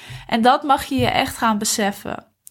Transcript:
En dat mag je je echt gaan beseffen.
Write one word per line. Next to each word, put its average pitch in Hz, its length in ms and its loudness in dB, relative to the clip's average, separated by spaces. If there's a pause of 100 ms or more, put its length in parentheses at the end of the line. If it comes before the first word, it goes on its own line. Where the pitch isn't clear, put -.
(260)
En 226 160 0
dat 269 200 6
mag 277 220 2
je - 100 -6
je 247 120 2
echt - 300 -2
gaan 220 220 0
beseffen. - 720 -4 (200)